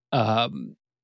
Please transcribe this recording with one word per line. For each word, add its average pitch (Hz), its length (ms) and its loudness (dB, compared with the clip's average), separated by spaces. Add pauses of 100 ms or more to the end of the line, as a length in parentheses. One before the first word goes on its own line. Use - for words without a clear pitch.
(120)
Um, 110 640 0 (280)